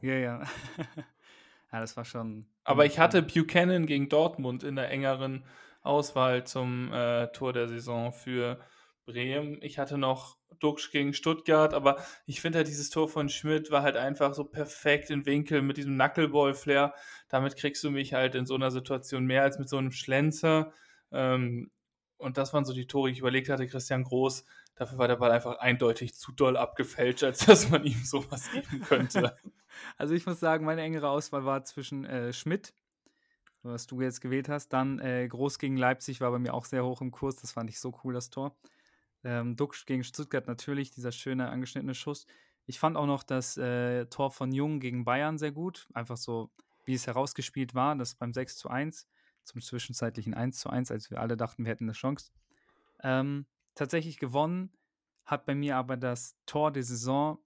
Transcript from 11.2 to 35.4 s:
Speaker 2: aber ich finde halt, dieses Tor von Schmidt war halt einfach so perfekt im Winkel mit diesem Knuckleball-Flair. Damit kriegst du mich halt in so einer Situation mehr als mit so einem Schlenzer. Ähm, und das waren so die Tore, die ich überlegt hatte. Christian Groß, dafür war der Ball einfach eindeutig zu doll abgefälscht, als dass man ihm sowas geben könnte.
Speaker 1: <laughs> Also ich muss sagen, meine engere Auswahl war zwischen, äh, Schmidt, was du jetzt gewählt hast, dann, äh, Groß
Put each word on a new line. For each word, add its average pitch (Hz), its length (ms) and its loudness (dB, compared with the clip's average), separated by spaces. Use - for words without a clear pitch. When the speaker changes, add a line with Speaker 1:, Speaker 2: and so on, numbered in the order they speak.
Speaker 2:
aber 139 240 4
ich - 160 -8
finde 165 180 0
halt, 151 100 4
dieses 147 200 -6
Tor 156 200 2
von 151 200 -2
Schmidt 156 440 0
war 143 100 6
halt 139 140 4
einfach 139 360 2
so 143 120 -4
perfekt 147 680 0
im 143 160 -2
Winkel 147 340 2
mit 139 160 0
diesem 139 200 -2
Knuckleball-Flair. 143 1000 4
Damit 135 280 0
kriegst 143 260 -2
du 151 80 0
mich 139 240 -2
halt 127 220 2
in 127 100 0
so 127 80 -2
einer 131 160 2
Situation 131 560 -2
mehr 131 160 6
als 139 160 4
mit 131 100 -6
so 143 80 -2
einem 135 140 0
Schlenzer. 156 840 2
Ähm, 127 640 0
und 135 220 -4
das 135 160 -2
waren 143 100 4
so 131 80 -4
die 127 140 -6
Tore, 135 220 0
die 127 60 -2
ich 123 40 -10
überlegt 131 300 0
hatte. 135 180 0
Christian 131 380 -2
Groß, 131 400 2
dafür 127 220 -6
war 123 100 6
der 120 80 6
Ball 120 160 6
einfach 117 260 2
eindeutig 123 560 2
zu - 180 -10
doll 131 240 4
abgefälscht, 123 680 0
als 127 200 2
dass 220 260 12
man 156 140 4
ihm 123 200 0
sowas 139 480 -4
geben 240 300 -6
könnte. 131 600 2
Speaker 1:
<laughs> - 40 -20
Also 151 160 0
ich 170 100 0
muss 175 160 -4
sagen, 160 240 2
meine 160 160 0
engere 156 300 -2
Auswahl 143 340 -2
war 135 200 0
zwischen, 139 420 -10
äh, 123 260 -4
Schmidt, 170 400 -4
was 120 240 -10
du 127 140 -8
jetzt 127 220 -4
gewählt 131 260 -2
hast, 147 220 -6
dann, 131 300 0
äh, 123 280 -2
Groß 131 300 -2